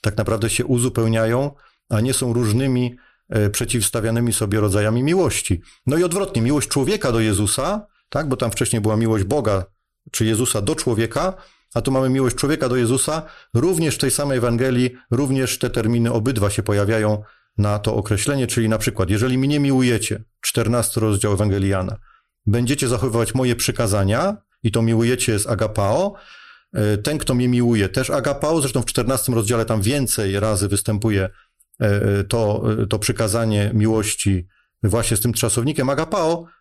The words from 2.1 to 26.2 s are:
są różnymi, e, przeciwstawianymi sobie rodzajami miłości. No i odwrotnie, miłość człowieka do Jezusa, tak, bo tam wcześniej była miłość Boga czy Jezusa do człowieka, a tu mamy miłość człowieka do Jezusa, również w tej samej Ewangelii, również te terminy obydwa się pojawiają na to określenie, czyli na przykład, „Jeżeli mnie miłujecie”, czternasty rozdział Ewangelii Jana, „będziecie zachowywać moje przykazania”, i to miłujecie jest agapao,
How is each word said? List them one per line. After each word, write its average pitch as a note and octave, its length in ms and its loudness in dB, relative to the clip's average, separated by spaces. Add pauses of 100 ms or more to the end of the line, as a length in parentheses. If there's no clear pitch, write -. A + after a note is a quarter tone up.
są A#2+ 200 -2
różnymi, B2 640 0 (340)
e, G#2 200 2
przeciwstawianymi A#2 840 -2
sobie G#2+ 260 -2
rodzajami G#2+ 440 2
miłości. D#3 580 0 (260)
No C#3+ 100 2
i F3+ 60 2
odwrotnie, F3 380 -2
miłość C3 260 0
człowieka C#3 440 0
do A2+ 80 2
Jezusa, A2 680 0 (220)
tak, D3 200 -4
bo B2+ 80 -2
tam A#2 140 -2
wcześniej A#2 300 -2
była G#2+ 160 0
miłość A2 260 2
Boga G#2 420 0 (460)
czy - 140 -2
Jezusa A2 360 0
do D3+ 140 -2
człowieka, C3+ 580 -2 (400)
a A#2 80 -2
tu C3+ 100 0
mamy C3 180 2
miłość B2+ 260 2
człowieka C#3+ 340 0
do B2 60 0
Jezusa, B2+ 460 0 (320)
również D#3+ 420 2
w - 20 -12
tej C3+ 140 0
samej C#3+ 260 -2
Ewangelii, B2 540 2 (200)
również C3 480 0
te B2 100 -2
terminy A#2 420 0
obydwa A2+ 380 0
się G2+ 140 -2
pojawiają G#2 600 0 (340)
na G#2 220 2
to A2+ 160 -2
określenie, A#2 520 0
czyli A2+ 220 0
na A2 80 2
przykład, G2 320 -2
„Jeżeli B2 280 2
mnie C#3+ 220 2
miłujecie”, B2+ 640 0 (180)
czternasty A#2 580 -2
rozdział G#2 340 2
Ewangelii G2 360 0
Jana, F#2+ 280 -2 (480)
„będziecie A#2+ 420 0
zachowywać A#2 480 0
moje B2+ 200 2
przykazania”, A#2 840 0 (260)
i A2+ 80 0
to A#2 100 0
miłujecie A#2 500 2
jest G#2 180 -2
agapao, A2 640 0 (600)